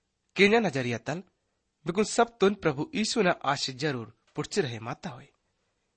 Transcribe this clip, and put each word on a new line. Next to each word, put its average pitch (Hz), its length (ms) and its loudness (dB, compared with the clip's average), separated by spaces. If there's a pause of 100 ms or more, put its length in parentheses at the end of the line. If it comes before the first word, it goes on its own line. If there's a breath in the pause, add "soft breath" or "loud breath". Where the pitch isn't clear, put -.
(360)
केंजन 208 300 6
नजरिया 123 320 -2
तल 147 200 -6 (680)
मिकु 180 160 0
सब 175 340 0
तुन 196 160 4
प्रभु 156 420 -2
यीशु 214 260 0
ना 180 100 4
आशीष 135 440 -2
जरूर 127 420 -6 (180)
पुरची 151 260 -4
रहे 120 180 -4
माता 123 300 -12
होए। 123 180 -18 (680)